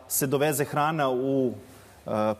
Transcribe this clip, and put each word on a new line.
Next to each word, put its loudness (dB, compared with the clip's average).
se 0
doveze 2
hrana 0
u, 0
e, 0